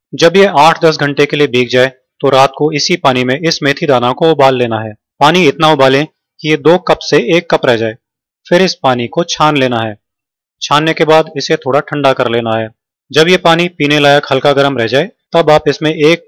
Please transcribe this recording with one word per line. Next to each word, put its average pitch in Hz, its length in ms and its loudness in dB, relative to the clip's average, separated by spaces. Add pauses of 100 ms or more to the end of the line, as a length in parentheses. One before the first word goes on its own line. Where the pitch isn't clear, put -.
(140)
जब 160 240 2
ये 196 120 4 (100)
आठ 156 240 2
दस 156 140 0
घंटे 143 280 -2
के 143 120 -8
लिए 147 100 2
भीग 123 220 -2
जाए 127 220 2 (300)
तो 135 80 0
रात 135 260 2
को 151 160 -2
इसी 156 260 -4
पानी 127 260 0
में 127 140 -2
इस 165 260 -4
मेथी 139 220 -2
दाना 123 280 0
को 160 180 0
उबाल 135 240 2
लेना 117 240 -2
है। 110 140 -10 (260)
पानी 165 280 2
इतना 156 220 0
उबालें 135 360 2
कि - 440 -14
ये 151 100 0
दो 151 200 2
कप 165 220 -2
से - 160 -2 (180)
एक 175 160 -4
कप 151 140 0
रह 127 100 2
जाए। 110 200 -4 (520)
फिर 180 140 2
इस 180 120 0 (100)
पानी 123 240 -2
को 170 180 -4
छान 151 320 -2
लेना 123 220 0
है। 110 160 -6 (680)
छानने 156 320 -2
के 156 120 0
बाद 156 320 2
इसे 156 200 -4
थोड़ा 135 240 -2
ठंडा 143 320 -2
कर 123 160 -2
लेना 117 280 -2
है। 113 120 -6 (420)
जब 156 180 2
ये 185 100 2
पानी 170 300 0
पीने 147 300 -2
लायक 143 320 2
हल्का 135 220 0
गर्म 139 240 0
रह 117 100 -2
जाए, 139 220 -2 (240)
तब 165 180 2
आप 151 180 2
इसमें 151 220 -2
एक 160 360 0